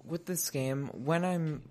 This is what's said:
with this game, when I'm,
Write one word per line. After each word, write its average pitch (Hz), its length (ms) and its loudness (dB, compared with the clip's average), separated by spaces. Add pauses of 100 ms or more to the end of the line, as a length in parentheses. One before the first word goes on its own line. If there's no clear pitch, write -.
with 170 220 -6
this 180 240 -2
game, 135 380 0
when 160 360 2
I'm, 165 460 2